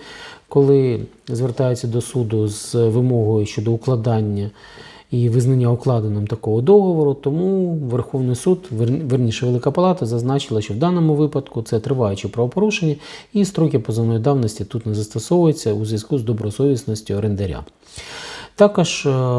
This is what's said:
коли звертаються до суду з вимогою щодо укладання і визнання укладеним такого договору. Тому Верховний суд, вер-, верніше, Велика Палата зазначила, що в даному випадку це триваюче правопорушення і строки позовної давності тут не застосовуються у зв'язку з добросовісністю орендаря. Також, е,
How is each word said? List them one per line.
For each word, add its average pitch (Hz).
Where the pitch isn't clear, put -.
коли 135
звертаються 120
до 117
суду 110
з -
вимогою 113
щодо 113
укладання 110
і 120
визнання 123
укладеним 110
такого 113
договору. 165
Тому 175
Верховний 127
суд, 180
вер-, 120
верніше, 123
Велика 123
Палата 180
зазначила, 120
що 104
в 101
даному 165
випадку 143
це 110
триваюче 113
правопорушення 156
і 202
строки 156
позовної 113
давності 123
тут -
не 107
застосовуються 127
у 107
зв'язку 113
з 117
добросовісністю 110
орендаря. 101
Також, 202
е, 143